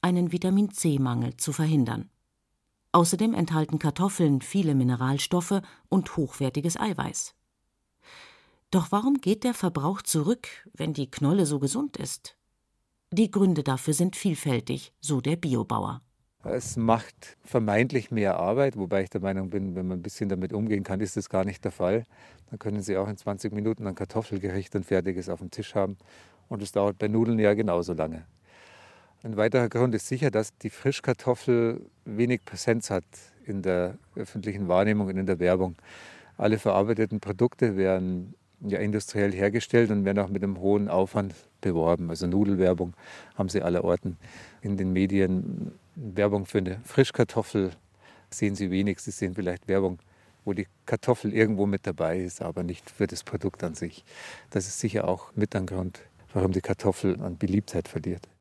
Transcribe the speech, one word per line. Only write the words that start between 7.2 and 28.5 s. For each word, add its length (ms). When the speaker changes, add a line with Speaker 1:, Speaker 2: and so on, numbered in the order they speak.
Speaker 1:
Doch 200
warum 300
geht 240
der 100
Verbrauch 480
zurück, 460
wenn 220
die 160
Knolle 340
so 160
gesund 380
ist? 380
Die 180
Gründe 320
dafür 320
sind 220
vielfältig, 840
so 200
der 160
Biobauer. 640
Speaker 2:
Es 360
macht 680
vermeintlich 680
mehr 280
Arbeit, 400
wobei 240
ich 80
der 100
Meinung 300
bin, 240
wenn 120
man 120
ein 40
bisschen 280
damit 240
umgehen 280
kann, 180
ist 160
das 120
gar 160
nicht 200
der 80
Fall. 320
Dann 100
können 220
Sie 160
auch 120
in 100
zwanzig 340
Minuten 340
ein 80
Kartoffelgericht, 800
ein 80
fertiges 460
auf 120
dem 100
Tisch 240
haben. 240
Und 140
es 100
dauert 260
bei 80
Nudeln 320
ja 160
genauso 380
lange. 340